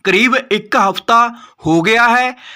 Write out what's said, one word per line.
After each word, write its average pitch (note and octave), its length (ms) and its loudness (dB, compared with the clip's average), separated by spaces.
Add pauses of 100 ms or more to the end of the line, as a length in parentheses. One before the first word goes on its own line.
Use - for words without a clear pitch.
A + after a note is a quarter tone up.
ਕਰੀਬ A3+ 320 0
ਇੱਕ G#3+ 400 -4
ਹਫ਼ਤਾ A#3 520 0 (380)
ਹੋ E3 160 2
ਗਿਆ A3+ 260 2
ਹੈ। B3+ 280 0 (200)